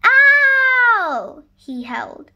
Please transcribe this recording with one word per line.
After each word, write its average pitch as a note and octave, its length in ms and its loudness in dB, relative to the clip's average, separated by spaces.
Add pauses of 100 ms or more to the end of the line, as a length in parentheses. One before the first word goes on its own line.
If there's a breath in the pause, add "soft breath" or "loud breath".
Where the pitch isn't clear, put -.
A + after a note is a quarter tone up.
Ow! B4+ 1400 2 (100)
he B3+ 300 -14
howled. A#3 520 -12